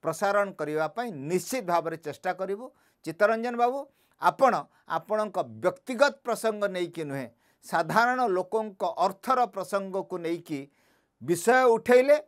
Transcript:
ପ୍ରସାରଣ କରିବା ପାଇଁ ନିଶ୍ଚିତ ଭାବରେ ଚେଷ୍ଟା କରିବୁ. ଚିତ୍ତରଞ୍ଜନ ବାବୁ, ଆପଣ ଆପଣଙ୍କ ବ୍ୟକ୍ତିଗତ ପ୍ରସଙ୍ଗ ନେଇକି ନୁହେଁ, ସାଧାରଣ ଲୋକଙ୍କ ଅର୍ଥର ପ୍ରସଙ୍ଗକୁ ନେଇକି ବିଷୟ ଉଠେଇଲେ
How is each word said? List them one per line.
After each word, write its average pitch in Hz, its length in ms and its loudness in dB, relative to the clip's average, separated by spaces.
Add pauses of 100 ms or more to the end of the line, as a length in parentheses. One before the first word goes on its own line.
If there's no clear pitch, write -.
ପ୍ରସାରଣ 202 440 0 (120)
କରିବା 156 280 -2
ପାଇଁ 233 220 -8 (200)
ନିଶ୍ଚିତ 185 360 -2
ଭାବରେ 165 320 -2
ଚେଷ୍ଟା 160 360 -6
କରିବୁ. 190 320 -6 (400)
ଚିତ୍ତରଞ୍ଜନ 226 520 0
ବାବୁ, 247 220 0 (420)
ଆପଣ 208 320 4 (340)
ଆପଣଙ୍କ 196 500 -4 (260)
ବ୍ୟକ୍ତିଗତ 247 500 0 (100)
ପ୍ରସଙ୍ଗ 214 400 -4 (120)
ନେଇକି 170 280 -6
ନୁହେଁ, 139 240 -8 (380)
ସାଧାରଣ 202 640 0
ଲୋକଙ୍କ 196 560 -4 (220)
ଅର୍ଥର 247 400 0
ପ୍ରସଙ୍ଗକୁ 190 720 -6
ନେଇକି 165 420 -6 (600)
ବିଷୟ 170 360 2 (180)
ଉଠେଇଲେ 254 420 6 (100)